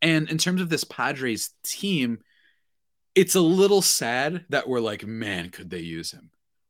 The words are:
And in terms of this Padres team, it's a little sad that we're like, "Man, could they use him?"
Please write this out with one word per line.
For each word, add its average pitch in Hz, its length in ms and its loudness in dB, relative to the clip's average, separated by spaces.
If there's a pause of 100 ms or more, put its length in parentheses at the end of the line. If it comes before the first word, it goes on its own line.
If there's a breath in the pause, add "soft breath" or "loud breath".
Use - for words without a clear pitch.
And 156 280 2
in 156 80 -4
terms 180 240 0
of 175 80 -4
this 147 140 0
Padres 127 680 -4 (120)
team, 135 560 -2 (960)
it's 185 200 4
a 185 60 4
little 190 400 6
sad 143 680 0
that - 180 -2
we're 123 140 0
like, 107 240 -4
"Man, 101 440 -6
could 87 200 -16
they 90 100 -8
use 82 320 -8
him?" - 200 -20 (380)